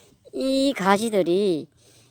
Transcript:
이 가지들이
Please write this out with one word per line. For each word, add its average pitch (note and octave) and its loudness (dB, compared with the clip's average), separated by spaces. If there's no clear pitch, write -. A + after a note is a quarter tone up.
이 C4+ 0
가지들이 G3 0